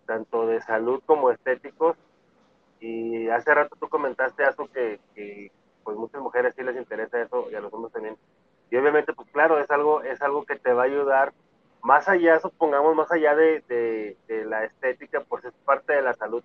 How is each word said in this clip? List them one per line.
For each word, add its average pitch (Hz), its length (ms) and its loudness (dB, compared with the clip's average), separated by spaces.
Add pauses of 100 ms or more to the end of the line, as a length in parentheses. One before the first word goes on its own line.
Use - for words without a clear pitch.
tanto 113 420 -4
de 113 140 0
salud 117 440 -2
como 143 240 2
estéticos. 139 680 -2 (840)
Y 113 480 -6
hace 120 260 2
rato 147 260 2
tú 151 100 -8
comentaste, 135 560 -2
Azu, 135 240 -2
que, 113 320 -6 (120)
que, 101 380 -16 (320)
pues, 107 140 -8
muchas 117 240 -10
mujeres 123 340 -2
sí 131 80 -10
les 127 140 -6
interesa 110 440 -6
eso, 120 300 -6
y 107 40 -12
a 104 40 -10
los 104 140 -12
hombres 113 180 -12
también. 110 240 -10 (560)
Y 120 60 0
obviamente, 147 340 2
pues, - 220 -14
claro, 156 260 4
es 143 100 -4
algo, 151 320 2
es 127 200 -10
algo 143 240 -4
que 143 100 -6
te 127 160 0
va 123 120 2
a - 20 4
ayudar, 139 480 0 (480)
más 135 260 4
allá, 170 320 6
supongamos, 156 560 2
más 156 160 0
allá 151 240 4
de, 160 320 4
de, 113 480 -4 (140)
de 110 160 -6
la 110 180 -4
estética, 131 640 -6
pues, - 160 -8
es 123 100 -14 (120)
parte 139 260 2
de 143 100 2
la 127 120 0
salud 110 320 -6